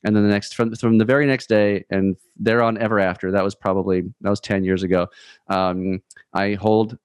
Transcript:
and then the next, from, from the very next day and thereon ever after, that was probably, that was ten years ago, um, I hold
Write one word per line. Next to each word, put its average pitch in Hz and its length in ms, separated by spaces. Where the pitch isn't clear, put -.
and 107 120
then 104 80
the 104 60
next, 101 260
from, 113 200
from 113 220
the 110 80
very 139 200
next 135 220
day 104 420
and 98 280
thereon 113 420
ever 110 220
after, 92 320
that 98 120
was 98 120
probably, 95 460
that 98 80
was 101 120
ten 98 220
years 92 200
ago, 90 240
um, 92 540
I 98 200
hold 110 520